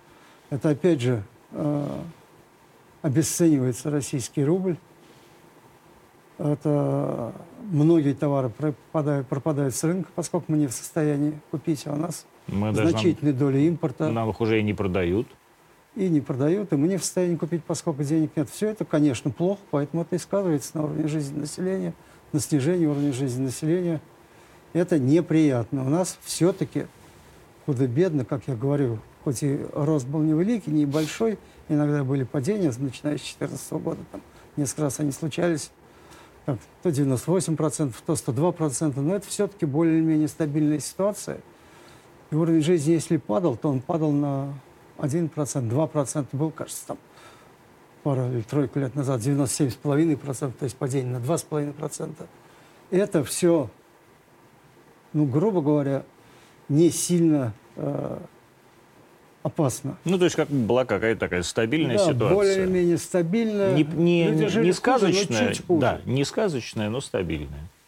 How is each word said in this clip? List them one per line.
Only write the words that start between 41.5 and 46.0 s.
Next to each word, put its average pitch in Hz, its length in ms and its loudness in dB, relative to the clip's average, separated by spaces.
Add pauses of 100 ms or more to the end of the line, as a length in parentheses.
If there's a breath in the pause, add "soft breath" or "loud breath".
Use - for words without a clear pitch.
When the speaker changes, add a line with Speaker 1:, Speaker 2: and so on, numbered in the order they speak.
Speaker 1:
И - 40 -4
уровень 165 280 4
жизни, 160 300 2
если 165 260 0
падал, 175 380 0
то 156 120 -4
он 131 120 0
падал 156 320 0
на 139 420 -2 (440)
один 160 300 -2
процент, 135 400 -4
два 143 180 2
процента 143 500 -4